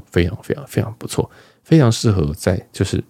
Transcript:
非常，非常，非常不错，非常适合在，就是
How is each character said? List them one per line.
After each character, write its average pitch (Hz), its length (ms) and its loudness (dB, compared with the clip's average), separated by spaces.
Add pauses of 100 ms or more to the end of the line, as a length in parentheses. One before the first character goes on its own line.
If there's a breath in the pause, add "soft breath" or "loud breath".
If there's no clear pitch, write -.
非 - 200 0
常， 87 180 -6
非 - 100 -6
常， - 140 -10
非 - 120 -4
常 107 200 -4
不 - 80 -14
错， - 200 -4 (360 soft breath)
非 165 160 4
常 117 120 6
适 117 200 0
合 78 240 0
在， - 360 -2
就 98 140 -2
是 - 240 -4